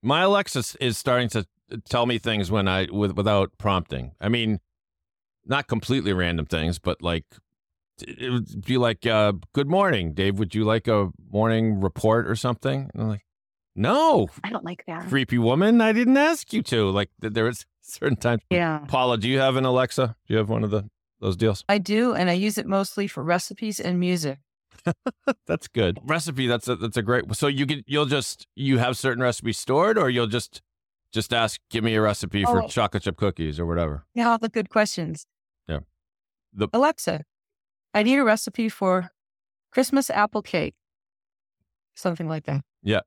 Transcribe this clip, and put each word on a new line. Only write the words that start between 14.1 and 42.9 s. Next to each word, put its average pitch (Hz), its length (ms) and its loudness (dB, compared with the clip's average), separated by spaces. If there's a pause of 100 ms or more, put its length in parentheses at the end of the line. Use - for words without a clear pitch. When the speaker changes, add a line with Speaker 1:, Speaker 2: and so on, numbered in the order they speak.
Speaker 2:
I 202 80 -8
don't - 140 -8
like 180 220 -10
that. 165 220 -10
Speaker 1:
Creepy 135 300 2
woman. 175 420 6
I 220 120 4
didn't 247 240 4
ask 302 360 2
you 220 120 -2
to." 107 260 2
Like, 98 200 0 (100)
th-, 110 120 -4
there 113 140 2
is 120 180 -4 (160)
certain - 360 -2
times. 120 340 0
Speaker 2:
Yeah. 170 280 0 (100)
Speaker 1:
Paula, 127 300 2
do 107 100 -2
you 131 100 2
have 135 160 2
an 131 100 0
Alexa? 127 520 0 (100)
Do - 80 -2
you 110 40 4
have 104 100 0
one 113 160 -2
of 104 60 -2
the, 104 180 -2 (320)
those 98 160 -2
deals? 107 320 0
Speaker 3:
I 202 100 4
do, 214 340 0
and 180 160 0
I 175 40 2
use 202 260 0
it - 80 -6
mostly 196 400 -2
for - 160 -8
recipes 185 560 -4
and 180 220 -2
music. 165 400 -2 (440)
Speaker 1:
<laughs> - 640 -4
That's - 220 -4
good. 98 340 0
Recipe, 143 460 -2
that's 117 180 -2
a, 123 80 0
that's 104 220 -4
a 120 60 0
great, 107 340 0
so 147 100 0
you 143 200 0
could, 139 200 -6
you'll 147 200 0
just, 135 500 -4
you 135 220 2
have 123 180 0
certain 127 260 -2
recipes 113 360 -2
stored, 180 380 2
or 151 140 2
you'll 120 160 0
just, 110 340 -6 (520)
just 113 200 -2
ask, 113 280 0 (100)
"Give 113 140 0
me 113 100 2
a 107 60 4
recipe 101 440 0
for 240 200 4
Speaker 3:
Oh. - 40 -10
Speaker 1:
chocolate 104 360 -2
chip 92 120 -2
cookies," 82 440 -4
or 87 60 -2
whatever? 82 480 -2
Speaker 3:
Yeah, 233 160 2
all 226 80 2
the 226 100 -4
good 214 220 -4
questions. 170 560 -2 (420)
Speaker 1:
Yeah. 76 120 -4 (720)
The - 200 -2
Speaker 3:
"Alexa, 233 520 0 (680)
I 208 80 4
need 254 140 4
a 285 80 4
recipe 226 440 0
for 185 420 0 (600)
Christmas 269 400 2
apple 208 320 0
cake." 151 320 -2 (1200)
Something 170 340 -4
like 156 180 -6
that. 139 160 -2 (200)
Speaker 1:
Yeah. 101 240 0